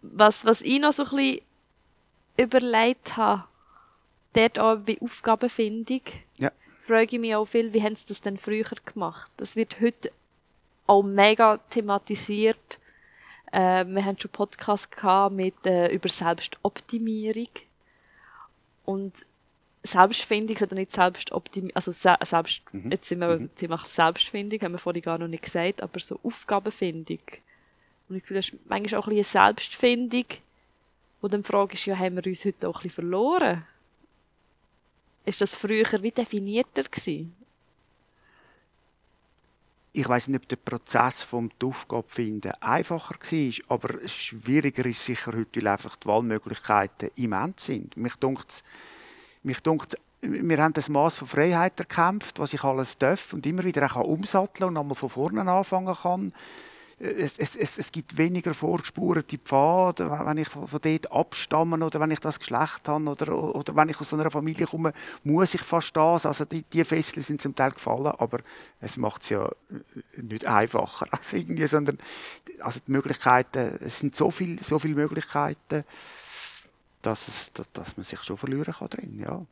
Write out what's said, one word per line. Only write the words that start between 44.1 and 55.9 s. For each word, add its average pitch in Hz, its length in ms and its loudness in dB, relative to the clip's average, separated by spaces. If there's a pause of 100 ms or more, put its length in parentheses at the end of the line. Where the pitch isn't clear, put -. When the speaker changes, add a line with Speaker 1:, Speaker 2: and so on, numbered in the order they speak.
Speaker 2:
ist 117 180 -2
sicher 120 320 -4
heute, 113 240 -4
weil 104 80 0
einfach 101 280 -2
die - 100 -10
Wahlmöglichkeiten 107 1080 0
immens 120 500 -4
sind. - 320 -6
Mich 120 180 -4
dunkt's, - 480 -4 (800)
mich 127 180 -4
dunkt's, - 360 0 (260)
wir 160 400 2
haben 160 100 4
das 147 160 -2
Maß 151 280 4
von 131 120 -12
Freiheit 170 500 2
erkämpft, 180 600 -2
was 147 160 -4
ich 143 100 -6
alles 131 320 0
darf 151 380 2
und - 120 -8
immer 170 180 -2
wieder 151 200 2
auch 123 220 0
umsatteln 190 600 0
und 175 60 -2
nochmal 143 200 -4
von 127 160 -6
vorne 175 400 -2
anfangen 185 440 0